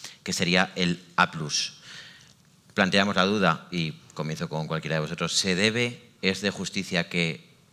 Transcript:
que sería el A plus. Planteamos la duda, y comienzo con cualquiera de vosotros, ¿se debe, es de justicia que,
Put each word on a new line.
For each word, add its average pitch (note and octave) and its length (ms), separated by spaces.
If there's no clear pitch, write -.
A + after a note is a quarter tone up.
que F#2+ 80
sería F2+ 420
el F2 300
A F2+ 160
plus. - 480
Planteamos G2 400
la F#2 120
duda, G2 440
y E2 220
comienzo D#2+ 340
con D#2 180
cualquiera D#2 300
de D#2 60
vosotros, E2 320
¿se F#2+ 200
debe, A2+ 560
es F#2+ 180
de G2+ 100
justicia F#2 580
que, E2+ 420